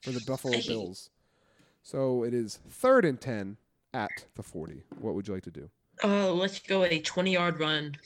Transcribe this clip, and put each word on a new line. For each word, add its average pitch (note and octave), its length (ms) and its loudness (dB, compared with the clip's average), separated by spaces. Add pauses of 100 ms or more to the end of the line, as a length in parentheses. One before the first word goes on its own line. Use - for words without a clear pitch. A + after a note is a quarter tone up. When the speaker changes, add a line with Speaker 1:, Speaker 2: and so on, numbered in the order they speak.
Speaker 1:
for C3 80 -6
the B2 160 -4
Buffalo C3 320 -2
Speaker 2:
Hey. A2+ 100 -4
Speaker 1:
Bills. G2 420 -6 (720)
So C3 420 0
it A#2+ 100 0
is A2+ 240 -2 (100)
third B3+ 360 6
and C3+ 160 2
ten G#2 360 -6 (380)
at G#2+ 400 -4
the - 80 -10
forty. D#2 400 -10 (180)
What G#2 140 -4
would G2 120 -4
you G2+ 80 -6
like F#2 100 -8
to F2+ 60 -12
do? D2+ 200 -14 (340)
Speaker 2:
Uh, G3+ 280 4
let's F#3+ 280 0
go F#3+ 240 2
a E3 160 2
twenty-yard F3 580 2
run, D3+ 480 0